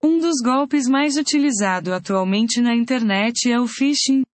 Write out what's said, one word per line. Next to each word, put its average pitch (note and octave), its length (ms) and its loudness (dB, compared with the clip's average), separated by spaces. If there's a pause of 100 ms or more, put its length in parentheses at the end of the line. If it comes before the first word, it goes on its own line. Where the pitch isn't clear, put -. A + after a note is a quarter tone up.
Um D#4+ 160 2
dos D#4+ 240 -2
golpes C4+ 460 0
mais C4+ 260 2
utilizado G#3 760 0
atualmente F#3+ 680 0
na A#3+ 160 2
internet A#3 760 0
é A#3+ 80 2
o B3 80 0
phishing C4+ 580 0 (100)